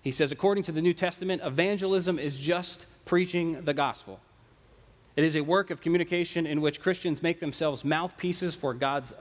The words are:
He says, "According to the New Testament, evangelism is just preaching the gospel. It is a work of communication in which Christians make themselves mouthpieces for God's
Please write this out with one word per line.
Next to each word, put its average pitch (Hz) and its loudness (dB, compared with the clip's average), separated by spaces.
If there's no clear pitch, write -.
He 135 -4
says, 143 2
"According 196 2
to 175 -6
the 160 -2
New 175 4
Testament, 180 -2
evangelism 180 2
is 139 -4
just 170 -4
preaching 170 0
the 147 0
gospel. 120 -2
It 147 4
is 160 2
a 151 2
work 180 2
of 160 -6
communication 170 0
in 151 0
which 147 0
Christians 180 0
make 170 0
themselves 147 -2
mouthpieces 175 -2
for 131 -2
God's 135 -2